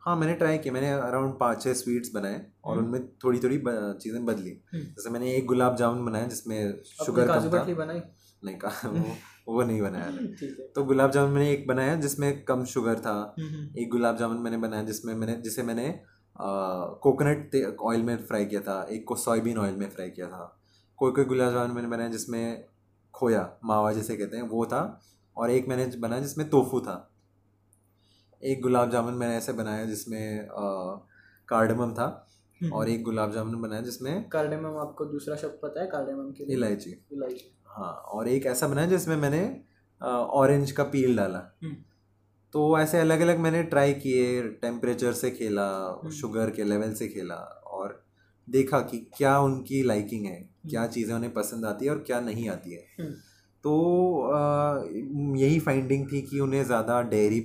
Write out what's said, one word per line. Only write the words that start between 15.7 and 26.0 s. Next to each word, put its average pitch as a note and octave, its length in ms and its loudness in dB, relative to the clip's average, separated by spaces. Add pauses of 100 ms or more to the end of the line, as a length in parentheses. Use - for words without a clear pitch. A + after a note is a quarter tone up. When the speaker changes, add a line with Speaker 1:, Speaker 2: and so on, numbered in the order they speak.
Speaker 1:
अ, F#2+ 1120 -6
कोकोनट C#3+ 500 4
ते-, C3+ 280 0
ऑयल A2+ 220 2
में A#2 220 -2
फ्राई G#2+ 200 0
किया G2+ 160 -2
था, G2 300 -4
एक A2 180 -8
को A#2+ 80 -2
सोयाबीन A2+ 420 0
ऑयल G2 160 0
में G2 160 -6
फ्राई F#2 200 -10
किया F2+ 160 -10
था। F2 340 -14 (360)
कोई C3 160 4
कोई C3+ 120 6
गुलाब B2+ 280 2
जामुन A#2+ 240 0
मैंने A#2+ 120 -4
बनाया A#2 200 -2
जिसमें A#2 560 -4 (500)
खोया, G#2+ 500 2
मावा G#2+ 280 2
जिसे A2 240 -4
कहते G2+ 200 -6
हैं, A#2+ 120 -8
वो A2+ 180 0
था। C3 340 -4 (360)
और A#2 140 0
एक B2+ 180 2
मैंने B2+ 280 -2
बनाया A#2 260 -2